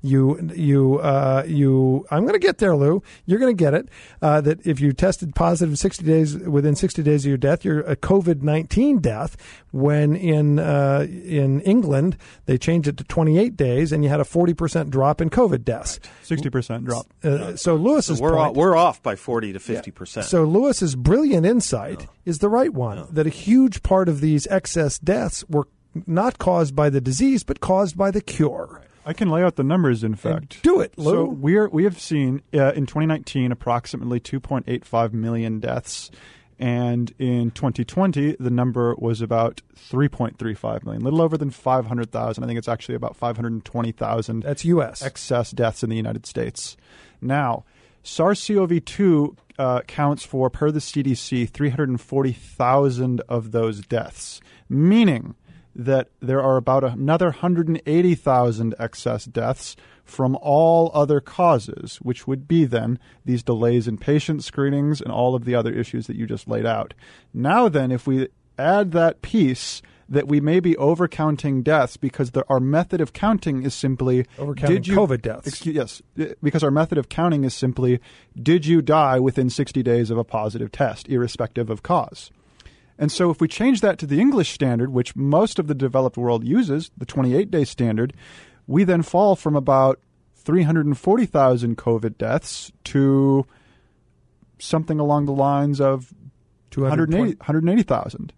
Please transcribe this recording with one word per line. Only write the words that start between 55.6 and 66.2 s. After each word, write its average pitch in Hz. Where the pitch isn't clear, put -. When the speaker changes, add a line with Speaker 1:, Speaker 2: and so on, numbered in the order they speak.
Speaker 2:
that 131
there 131
are 131
about 131
another 143
hundred 170
and 160
eighty 170
thousand 120
excess 117
deaths 117
from 131
all 165
other 147
causes, -
which -
would 135
be 165
then 117
these 123
delays 117
in 110
patient 151
screenings 143
and 131
all 123
of 117
the 123
other 117
issues 117
that 110
you 110